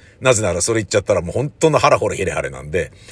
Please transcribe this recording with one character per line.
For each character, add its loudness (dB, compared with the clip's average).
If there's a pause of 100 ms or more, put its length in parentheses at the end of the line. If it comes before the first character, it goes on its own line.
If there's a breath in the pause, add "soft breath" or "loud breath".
(200 soft breath)
な 4
ぜ 2
な 0
ら -2
そ -2
れ 0
言 -8
っ -20
ち -4
ゃ 4
っ -2
た 0
ら 2
も -8
う -10
本 -4
当 2
の 2
ハ 4
ラ 4
ホ -2
ラ -4
ヘ -4
レ -2
ハ -4
レ -6
な -14
ん -12
で。 -4 (200 loud breath)